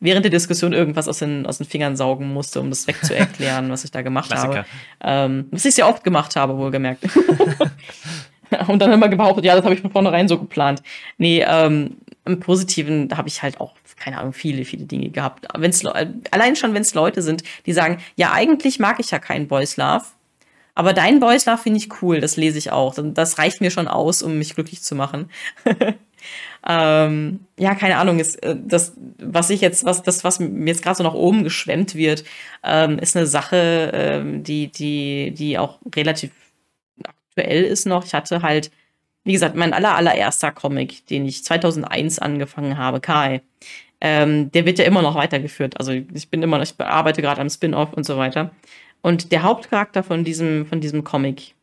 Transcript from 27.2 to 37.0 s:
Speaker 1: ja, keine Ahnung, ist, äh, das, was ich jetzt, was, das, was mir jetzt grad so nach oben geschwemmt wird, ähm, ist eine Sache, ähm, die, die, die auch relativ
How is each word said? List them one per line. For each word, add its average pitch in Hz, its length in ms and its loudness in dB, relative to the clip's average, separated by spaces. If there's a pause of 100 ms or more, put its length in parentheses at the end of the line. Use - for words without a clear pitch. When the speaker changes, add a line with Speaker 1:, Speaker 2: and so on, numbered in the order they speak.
Speaker 1:
ja, 196 160 2
keine 190 220 2
Ahnung, 175 220 4
ist, - 220 -4
äh, 156 160 -2
das, - 360 0 (260)
was - 300 0
ich 202 100 0
jetzt, 180 240 2
was, 175 180 0
das, 180 220 -2
was 180 160 0
mir 160 280 -2
jetzt 170 140 -2
grad 185 140 0
so 180 80 -2
nach 165 100 0
oben 196 300 4
geschwemmt 175 520 -2
wird, 156 280 0 (400)
ähm, 156 360 2
ist 170 180 0
eine 170 100 2
Sache, 165 640 2
ähm, 143 500 -2
die, 151 280 -4
die, 143 600 -6
die 147 260 -4
auch 117 220 -4 (140)
relativ 156 380 -2 (720)